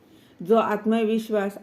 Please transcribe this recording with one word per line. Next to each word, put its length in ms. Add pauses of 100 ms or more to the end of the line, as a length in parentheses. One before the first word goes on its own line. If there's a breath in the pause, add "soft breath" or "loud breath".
(480 loud breath)
जो 80
आत्मविश्वास 1080